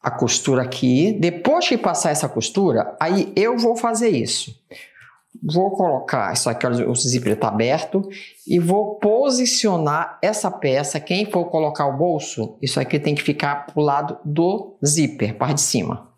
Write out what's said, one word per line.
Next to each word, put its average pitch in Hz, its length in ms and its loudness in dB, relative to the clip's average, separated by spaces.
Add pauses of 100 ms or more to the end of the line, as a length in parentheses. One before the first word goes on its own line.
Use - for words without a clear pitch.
a 147 80 -2
costura 127 520 2
aqui. 127 580 2
Depois 254 480 2
que 247 100 2
passar 165 340 0
essa 147 180 -2
costura, 127 720 0
aí 190 360 0
eu 233 220 2
vou 233 180 2
fazer 226 340 0
isso. - 480 -2 (840)
Vou 175 300 0
colocar 139 640 0
isso - 160 0
aqui, 117 160 -2
olha, 120 240 0
o 120 60 0
zíper 123 420 0
tá 113 100 0
aberto, 127 640 0 (360)
e 180 140 2
vou 202 360 0
posicionar 214 1300 0
essa 214 280 0
peça. 143 500 0
Quem 185 300 -2
for 175 160 0
colocar 151 400 0
o 135 100 0
bolso, 147 680 -2
isso 143 180 -2
aqui 139 200 0
tem 147 160 0
que 139 60 -4
ficar 143 460 -2
pro 156 140 -2
lado 147 440 0
do 170 600 -2
zíper, 143 500 0
parte 143 200 0
de 147 60 0
cima. - 560 -2